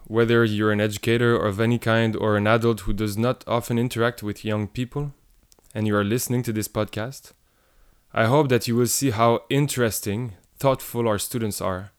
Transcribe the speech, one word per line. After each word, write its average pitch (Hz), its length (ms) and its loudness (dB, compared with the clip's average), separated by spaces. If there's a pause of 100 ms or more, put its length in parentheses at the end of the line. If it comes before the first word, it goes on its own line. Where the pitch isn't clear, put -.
whether 117 380 4
you're 107 280 2
an 104 80 2
educator 117 540 2
of 98 260 0
any 117 180 2
kind 113 380 0
or 107 200 0
an 104 100 2
adult 113 340 2
who 107 120 -2
does 104 240 -2
not 120 300 -2
often 117 320 -2
interact 120 440 -2
with 104 220 -8
young 107 220 -2
people, 139 480 -8 (580)
and 107 140 -2
you 104 100 2
are 104 80 2
listening 120 380 -2
to 117 100 -4
this 107 160 -4
podcast, 107 640 -6 (800)
I 113 140 2
hope 139 220 4
that 120 180 2
you 117 100 0
will 120 120 4
see 135 220 0
how 113 380 2
interesting, 123 840 -2 (240)
thoughtful 123 500 -2
our 104 100 2
students 110 420 -4
are 95 380 -6